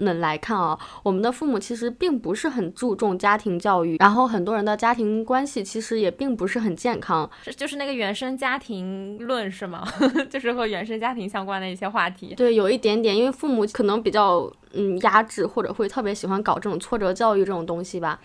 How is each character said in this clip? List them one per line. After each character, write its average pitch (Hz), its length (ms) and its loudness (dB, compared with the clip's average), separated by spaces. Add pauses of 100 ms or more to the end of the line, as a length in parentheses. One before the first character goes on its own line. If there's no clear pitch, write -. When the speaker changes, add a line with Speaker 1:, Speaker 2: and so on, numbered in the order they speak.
Speaker 1:
们 175 200 2
来 156 180 0
看 220 180 -4
啊， 165 220 0 (240)
我 202 80 0
们 190 100 2
的 233 120 2
父 247 120 -8
母 262 140 0
其 233 160 -6
实 233 160 -4
并 311 260 0
不 180 160 -4
是 262 160 -2
很 208 240 -2
注 240 220 -2
重 196 240 0
家 208 180 4
庭 202 220 -2
教 180 260 2
育， 165 140 0
然 196 140 8
后 247 160 4
很 208 160 0
多 208 100 0
人 208 100 0
的 208 120 2
家 233 180 2
庭 220 300 0
关 254 200 0
系 240 200 -6
其 220 160 -6
实 220 180 -2
也 202 100 2
并 254 280 -2
不 190 100 -2
是 233 140 -2
很 196 160 0
健 233 240 -2
康。 160 280 0 (140)
Speaker 2:
这 - 80 -12
就 - 160 -8
是 277 80 -8
那 285 100 -6
个 277 80 -4
原 208 220 -2
生 262 240 -6
家 262 180 0
庭 196 640 -8
论 233 320 -4
是 190 160 -10
吗？ 175 180 -10 (220)
<laughs> 262 240 0
就 277 80 -6
是 240 140 -2
和 240 160 -2
原 196 180 -4
生 220 140 -6
家 233 120 -2
庭 208 160 -6
相 202 160 -6
关 196 160 -4
的 190 80 -6
一 180 60 -6
些 233 140 -6
话 202 200 0
题。 185 280 -12
Speaker 1:
对， 240 180 4
有 202 160 6
一 240 80 4
点 214 240 2
点， 208 140 2
因 233 80 6
为 269 80 2
父 302 160 -4
母 226 240 2
可 - 100 -2
能 208 180 2
比 214 120 0
较， 190 360 4 (240)
嗯， 196 280 0
压 208 200 6
制， 220 240 -2
或 220 200 -2
者 - 80 -4
会 202 160 0
特 269 120 -4
别 208 140 -2
喜 175 140 -6
欢 196 160 0
搞 180 160 4
这 202 100 -4
种 170 80 -2
挫 - 180 -4
折 190 160 2
教 214 240 2
育 196 40 6
这 185 60 4
种 175 200 -4
东 170 160 -4
西 185 160 -8
吧。 160 260 -4